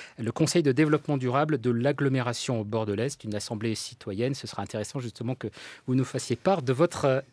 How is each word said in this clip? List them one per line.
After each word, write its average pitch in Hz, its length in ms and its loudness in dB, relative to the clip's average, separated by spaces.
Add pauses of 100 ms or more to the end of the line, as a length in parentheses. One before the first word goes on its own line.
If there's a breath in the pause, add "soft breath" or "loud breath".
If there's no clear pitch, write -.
(180 loud breath)
le 113 120 -2
Conseil 165 300 4
de 143 100 6
développement 147 460 4
durable 131 420 2
de 123 120 0
l'agglomération 127 920 0
au - 20 -2
bord 110 220 -2
de 104 80 0
l'Est, 120 300 -4
une 107 100 -6
assemblée 110 400 -4
citoyenne. 113 640 -4
Ce - 100 -12
sera - 160 -8
intéressant 107 380 -6
justement 120 340 -6
que 120 140 -8 (400 loud breath)
vous 127 80 0
nous 131 100 2
fassiez - 300 -4
part 185 260 2
de 127 120 0
votre, 156 320 2
euh, 135 160 4 (120)